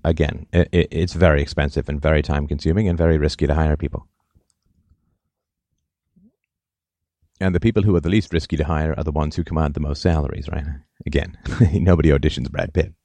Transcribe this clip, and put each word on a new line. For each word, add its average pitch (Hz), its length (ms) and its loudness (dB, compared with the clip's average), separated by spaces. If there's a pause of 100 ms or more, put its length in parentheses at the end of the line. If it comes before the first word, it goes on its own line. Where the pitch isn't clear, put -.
again, 80 480 -2
i-, 87 200 4
i-, 85 180 2
it's 85 240 -2
very 80 260 4
expensive 71 480 -4
and 73 140 -6
very 78 200 2
time 73 240 -2
consuming 85 420 0
and 85 100 0
very 82 200 4
risky 76 280 0
to 71 80 2
hire 76 220 2
people. - 300 -8 (3250)
And 95 140 0
the 85 60 2
people 110 240 2
who 101 100 4
are 85 60 4
the 78 80 -4
least 101 240 0
risky 82 240 -2
to 76 80 0
hire 78 340 -2
are 73 60 -4
the 78 80 -4
ones 76 240 -2
who 87 80 -4
command 78 300 -2
the 78 60 -6
most 73 220 -4
salaries, 76 460 -2
right? 71 160 -6 (420)
Again, - 360 -4
<laughs> - 300 2
nobody 80 380 4
auditions 69 400 0
Brad - 240 -6
Pitt. - 180 -2 (120)